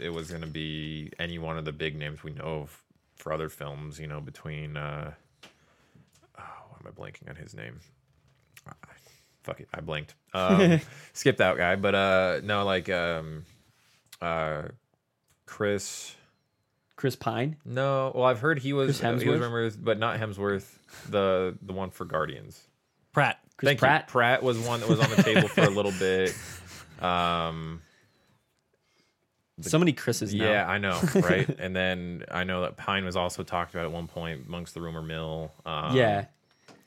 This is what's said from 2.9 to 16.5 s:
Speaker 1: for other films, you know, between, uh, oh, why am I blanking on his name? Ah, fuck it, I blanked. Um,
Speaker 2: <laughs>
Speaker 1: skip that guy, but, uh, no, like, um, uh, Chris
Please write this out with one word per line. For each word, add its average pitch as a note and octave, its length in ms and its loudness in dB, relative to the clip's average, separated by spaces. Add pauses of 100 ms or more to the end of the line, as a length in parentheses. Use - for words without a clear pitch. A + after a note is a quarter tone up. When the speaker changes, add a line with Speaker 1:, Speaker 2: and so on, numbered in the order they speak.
Speaker 1:
for - 160 -8
other D#2 160 -4
films, D2 520 -12
you D#2 80 -10
know, D2 120 -8
between, D2+ 560 -12
uh, D2 360 -8 (1300)
oh, - 40 -18
why - 380 -18
am - 60 -20
I - 40 -18
blanking - 400 -16
on - 60 -16
his - 180 -18
name? A1 240 -14 (880)
Ah, - 60 -18 (680)
fuck - 180 -10
it, - 120 -20
I D#2+ 80 -6
blanked. D#2 340 -8 (200)
Um, D#3 460 6 (160)
Speaker 2:
<laughs> - 180 -20
Speaker 1:
skip - 240 2
that F#2 180 4
guy, F2 200 2
but, G2 180 2
uh, F#2 500 4
no, G2+ 220 0
like, F#2+ 240 0
um, D#2+ 560 -2 (720)
uh, D#2+ 420 -2 (840)
Chris - 680 -4 (800)